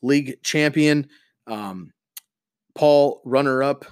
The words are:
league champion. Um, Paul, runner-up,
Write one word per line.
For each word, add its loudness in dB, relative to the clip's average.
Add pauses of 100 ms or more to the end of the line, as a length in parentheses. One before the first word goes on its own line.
league -2
champion. 0 (400)
Um, -12 (840)
Paul, 2
runner-up, -2